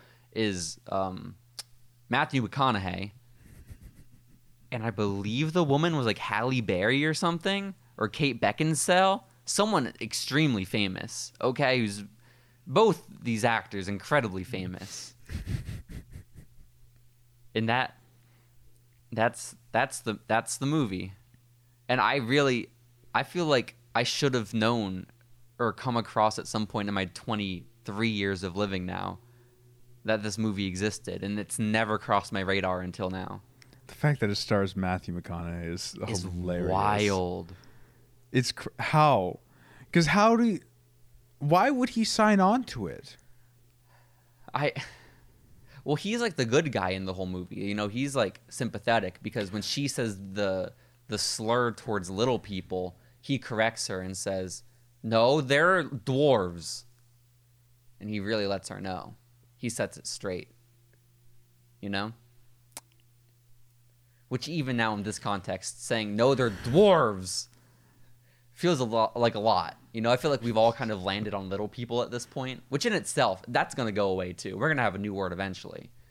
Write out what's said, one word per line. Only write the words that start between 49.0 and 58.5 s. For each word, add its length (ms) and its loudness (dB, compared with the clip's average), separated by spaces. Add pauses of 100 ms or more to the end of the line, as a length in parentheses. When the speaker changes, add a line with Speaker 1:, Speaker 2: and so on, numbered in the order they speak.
Speaker 1:
because 300 -6
when 100 -4
she 280 -2
says 280 -2 (140)
the, 400 -2 (380)
the 80 -2
slur 560 0
towards 360 -4
little 300 0
people, 580 -6 (220)
he 180 -2
corrects 500 -2
her 140 -6
and 140 -8
says, 480 -6 (380)
"No, 400 4
they're 420 4
dwarves." 1000 2 (1160)
And 100 -10
he 120 -4
really 260 -2
lets 220 -4